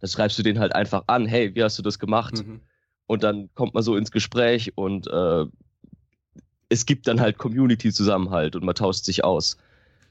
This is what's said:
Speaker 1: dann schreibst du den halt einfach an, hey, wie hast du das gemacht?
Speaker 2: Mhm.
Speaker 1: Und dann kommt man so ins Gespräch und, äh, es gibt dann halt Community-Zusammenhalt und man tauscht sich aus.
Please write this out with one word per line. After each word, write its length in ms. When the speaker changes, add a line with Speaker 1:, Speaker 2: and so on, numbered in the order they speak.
Speaker 1:
dann 100
schreibst 260
du 60
den 160
halt 160
einfach 320
an, 180
hey, 300
wie 80
hast 160
du 20
das 160
gemacht? 480
Speaker 2:
Mhm. 140
Speaker 1:
Und 140
dann 320
kommt 180
man 100
so 120
ins 160
Gespräch 640
und, 300
äh, 380
es 160
gibt 220
dann 140
halt 160
Community-Zusammenhalt 1200
und 100
man 100
tauscht 300
sich 180
aus. 340